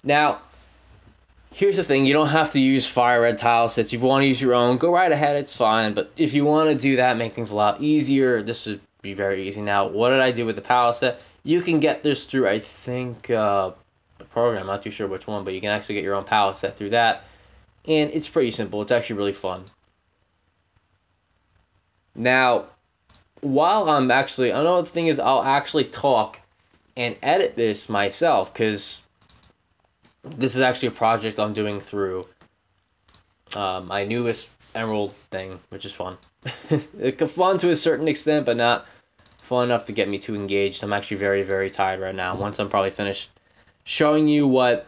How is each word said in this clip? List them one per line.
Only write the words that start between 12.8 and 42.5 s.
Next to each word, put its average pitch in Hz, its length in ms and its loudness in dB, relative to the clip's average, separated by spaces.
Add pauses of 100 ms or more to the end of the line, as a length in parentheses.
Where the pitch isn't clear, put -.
uh, 101 420 0 (460)
the - 80 -20
program, 117 380 0
I'm 92 40 -10
not 98 160 -6
too 107 80 -10
sure 104 160 -6
which 95 200 -8
one, 101 180 -6
but 95 80 -6
you 95 80 -8
can 104 80 -4
actually 104 260 -4
get 101 80 -4
your 98 120 -2
own 98 100 -4
palette 101 320 2
set - 180 -6
through 104 140 -8
that. 117 340 0 (640)
And 151 240 0
it's 151 160 -4
pretty 127 240 0
simple, 104 300 -4
it's 104 100 -2
actually 117 240 0
really 101 160 -2
fun. 92 340 -8 (2500)
Now, 123 520 2 (720)
while 160 500 2
I'm 135 220 2
actually... 131 380 2
Another 170 360 2
thing 170 220 -2
is 143 120 0
I'll 127 240 2
actually 139 420 0
talk - 560 0 (560)
and 120 260 -4
edit 170 320 2
this 113 320 -2
myself, 101 680 0
'cause 107 500 -2 (1200)
this 120 320 -4
is 131 60 2
actually 127 260 0
a 110 40 -2
project 110 480 -2
I'm 107 140 -2
doing 104 260 -4
through, 95 460 -6 (1300)
uh, 92 260 -6
my 98 240 -6
newest 117 440 -4 (240)
Emerald 107 400 -4 (160)
thing, 95 300 -12 (100)
which 98 160 -14
is 98 80 -10
fun. 90 240 -10 (260)
<laughs> - 540 -6
It's 135 340 -2
fun 180 280 2
to 175 100 2
a 165 60 4
certain 160 320 2
extent, 151 380 0
but 117 120 0
not 120 300 2 (500)
fun 123 280 0
enough 120 200 0
to 113 60 -12
get 101 180 0
me 98 80 -4
too 107 160 -8
engaged. 98 500 -2
I'm 104 100 -4
actually 101 240 -6
very, 98 260 0
very 95 260 -2
tired 95 300 -2
right 95 160 -6
now. 92 200 -4
Once 101 220 -6